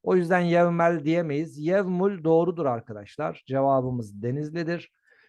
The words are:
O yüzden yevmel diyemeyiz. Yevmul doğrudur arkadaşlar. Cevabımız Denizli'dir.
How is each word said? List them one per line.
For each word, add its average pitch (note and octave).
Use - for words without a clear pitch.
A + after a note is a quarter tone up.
O F3+
yüzden F3+
yevmel E3+
diyemeyiz. D#3
Yevmul F#3
doğrudur E3
arkadaşlar. A#2
Cevabımız B2+
Denizli'dir. D3+